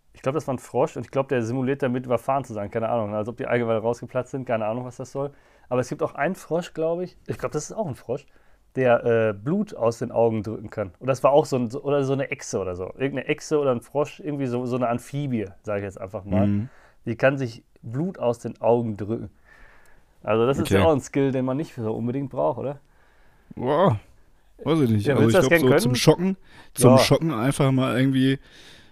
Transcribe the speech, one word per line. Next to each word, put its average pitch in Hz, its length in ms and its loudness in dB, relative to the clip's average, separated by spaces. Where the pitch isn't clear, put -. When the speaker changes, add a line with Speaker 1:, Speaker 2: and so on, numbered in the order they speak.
Speaker 1:
Ich - 80 -20
glaub, 131 140 -2
das 156 120 -4
war 135 60 -2
ein 120 60 -6
Frosch - 360 -2
und 123 100 -10
ich - 60 -20
glaub, 135 180 -2
der 127 120 0
simuliert 131 400 -2
damit, 127 240 -2
überfahren 127 380 -2
zu 117 100 -12
sein, 101 160 -6
keine 113 200 -4
Ahnung. 107 260 -2
Als 107 120 -4
ob 117 100 -10
die 123 100 -8
Eigeweihe 117 320 0
rausgeplatzt 120 520 -4
sind, 131 140 -8
keine 110 200 -2
Ahnung, 120 200 -4
was 123 120 -16
das 131 140 -14
soll. 139 200 -6
Aber 127 140 0
es 127 80 -4
gibt 160 140 -4
auch 147 100 -4
einen 160 220 -2
Frosch, - 400 -6
glaub 165 260 -2
ich, 175 240 -10
ich - 140 -8
glaub, 123 120 -6
das 151 140 -6
ist - 100 -14
auch 214 120 -4
ein 120 80 -8
Frosch, - 320 -8
der, 123 280 4
äh, 113 300 2
Blut 156 400 -4
aus 117 240 0
den 120 140 -6
Augen 113 320 2
drücken 110 260 -8
kann. 98 300 -6
Und 127 80 -10
das 131 160 -2
war 135 80 6
auch 147 160 6
so - 100 -2
ein, 120 140 -2
so, 135 100 -10
oder 143 220 0
so 135 100 0
eine 139 160 -4
Echse - 300 -6
oder 92 160 -4
so. 92 100 -8
Irgendeine 139 280 -4
Echse 151 340 -2
oder 139 120 2
ein 120 100 -2
Frosch, - 380 -4
irgendwie 143 260 -6
so, 123 220 -4
so 120 80 -2
eine 123 140 0
Amphibie, 120 580 -4
sag 104 160 -4
ich 101 40 -8
jetzt 98 160 -10
einfach 95 240 -10
mal. 101 220 0
Speaker 2:
Mhm. 101 240 0
Speaker 1:
Die 117 100 -4
kann 139 240 2
sich 120 240 -6
Blut 143 380 -6
aus 120 180 0
den - 240 -12
Augen 117 340 2
drücken. 107 360 -6
Also 113 240 2
das 135 100 2
ist - 140 -2
ja 98 80 4
Speaker 2:
Okay. 165 80 6
Speaker 1:
auch 160 60 6
ein 131 80 0
Skill, 139 300 0
den 127 140 -2
man 131 120 -2
nicht - 180 -8
so 113 180 -4
unbedingt 123 380 -4
braucht, 143 260 -2
oder? 131 220 -8
Speaker 2:
Boah, 147 440 2
weiß 156 160 0
ich 127 100 2
nicht. 104 160 2
Speaker 1:
Ja, 139 100 2
Speaker 2:
Also 113 120 6
Speaker 1:
willst 113 100 6
Speaker 2:
ich 110 60 6
Speaker 1:
du 131 60 4
das - 0 -
Speaker 2:
glaub, - 0 -
Speaker 1:
gern 170 120 6
Speaker 2:
so 131 60 4
Speaker 1:
können? 131 140 6
Speaker 2:
zum 127 140 2
Schocken, 175 420 4
zum - 200 8
Speaker 1:
Ja. 131 40 10
Speaker 2:
Schocken 143 340 4
einfach 135 400 2
mal 127 280 2
irgendwie, 135 400 2